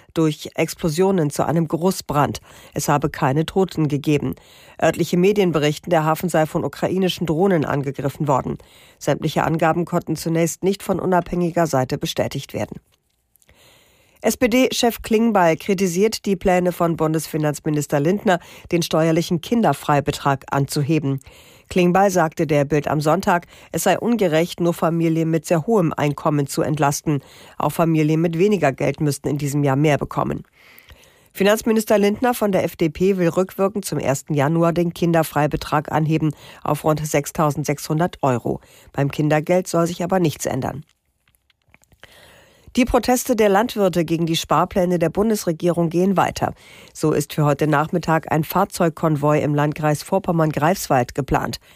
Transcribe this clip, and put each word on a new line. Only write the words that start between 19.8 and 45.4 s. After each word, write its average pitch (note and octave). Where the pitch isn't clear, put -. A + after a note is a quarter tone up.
anzuheben. C#3
Klingbeil F#3+
sagte E3
der C#3+
Bild D3
am D3+
Sonntag, F3
es E3
sei F#3+
ungerecht, F3
nur E3+
Familien E3
mit D#3+
sehr D#3+
hohem G3
Einkommen D3
zu -
entlasten. D3
Auch -
Familien D#3+
mit E3+
weniger F3
Geld C#3+
müssten D3
in C#3+
diesem C#3+
Jahr C3+
mehr D3
bekommen. -
Finanzminister A3
Lindner G#3+
von G#3+
der F#3
F E3+
D E3
P F#3
will F3
rückwirkend G3
zum D3+
ersten -
Januar E3
den E3+
Kinderfreibetrag D#3
anheben D#3
auf -
rund D#3
sechstausendsechshundert D3+
Euro. C3
Beim C#3
Kindergeld D#3
soll E3+
sich F3
aber F#3
nichts E3
ändern. -
Die B3+
Proteste B3
der G#3+
Landwirte G3
gegen E3
die D#3+
Sparpläne F3
der E3
Bundesregierung F3